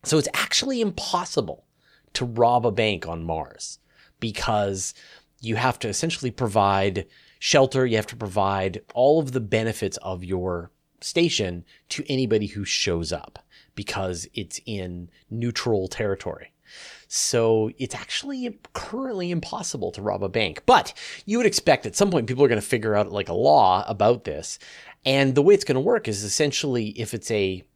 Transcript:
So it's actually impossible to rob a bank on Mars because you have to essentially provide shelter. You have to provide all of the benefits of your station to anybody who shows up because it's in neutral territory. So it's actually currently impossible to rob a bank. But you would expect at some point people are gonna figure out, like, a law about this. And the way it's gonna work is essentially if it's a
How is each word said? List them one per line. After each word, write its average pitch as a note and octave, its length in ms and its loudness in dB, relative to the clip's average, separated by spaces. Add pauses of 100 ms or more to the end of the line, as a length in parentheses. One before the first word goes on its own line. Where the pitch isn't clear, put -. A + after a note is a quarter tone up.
So D#3 140 2
it's C#3 160 0
actually B3+ 460 -2
impossible E3 840 -4 (480)
to - 140 -4
rob A#2+ 400 4
a A2 40 4
bank G2+ 380 0
on E2 160 -8
Mars - 540 -8 (420)
because G#2 720 -2 (480)
you A2+ 160 -4
have B2 240 0
to A2+ 80 -4
essentially C3+ 420 -4
provide G2 760 0 (320)
shelter. C3 480 4
You A2+ 100 0
have G#2+ 120 0
to A#2 80 -16
provide G2 680 -2 (120)
all C#3+ 240 6
of C3+ 140 -2
the B2+ 80 -2
benefits A2 560 -2
of F#2 260 -8
your F2+ 480 -4 (300)
station F#2+ 640 -2 (240)
to - 200 -8
anybody A2+ 380 0
who G2+ 180 -8
shows E2+ 460 -2
up - 300 -10 (340)
because F#2 600 -8
it's - 320 -10
in F2+ 440 -8 (200)
neutral A2+ 580 -2
territory. - 640 -6 (560)
So A2+ 680 2
it's - 180 -6
actually B3+ 640 -8 (140)
currently G#3+ 580 -6
impossible D3 640 -6
to G2 100 -12
rob G2 220 -2
a F#2+ 40 -2
bank. F#2+ 360 -2
But - 300 6 (320)
you G#3 100 0
would A#3 100 4
expect - 380 2
at G#2 120 -6
some G3+ 140 4
point C3 160 2
people B2+ 180 4
are B2+ 40 6
gonna G#2+ 140 2
figure A2 320 0
out, G2+ 180 2
like, G2+ 160 -4
a E2+ 60 -4
law G#2 520 6
about G#2+ 380 2
this. D2+ 340 -8 (460)
And C3+ 300 4
the C#3+ 80 6
way G3 120 10
it's G3 100 2
gonna C3 160 2
work G#3+ 280 0
is G2+ 140 -4
essentially B2 680 -2 (100)
if A2 140 -6
it's A#2 180 -8
a F#2+ 340 0 (120)